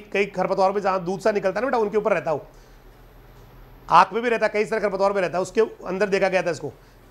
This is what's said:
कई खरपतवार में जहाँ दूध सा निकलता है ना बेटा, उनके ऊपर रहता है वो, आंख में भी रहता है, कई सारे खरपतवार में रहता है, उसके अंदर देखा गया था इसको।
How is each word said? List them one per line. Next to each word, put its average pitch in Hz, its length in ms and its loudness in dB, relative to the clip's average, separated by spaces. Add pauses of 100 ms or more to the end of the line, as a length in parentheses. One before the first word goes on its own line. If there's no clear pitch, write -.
(120)
कई 196 140 2
खरपतवार 190 460 0
में 202 80 -4
जहाँ 190 240 -2
दूध 185 160 -4
सा 220 120 2
निकलता 196 280 0
है 233 40 -2
ना 277 60 0
बेटा, 247 80 0
उनके 214 180 0
ऊपर 208 160 2
रहता 165 180 -2
है 151 60 0
वो, - 100 -8 (1400)
आंख 165 220 6
में 226 100 -2
भी 247 60 0
रहता 220 180 0
है, 208 60 0
कई 214 120 0
सारे 208 180 -2
खरपतवार 196 300 0
में 196 80 -2
रहता 170 180 -2
है, 185 40 0
उसके - 180 -2
अंदर 202 480 -2
देखा 190 200 2
गया 185 140 0
था 170 80 -2
इसको। 139 220 -8 (380)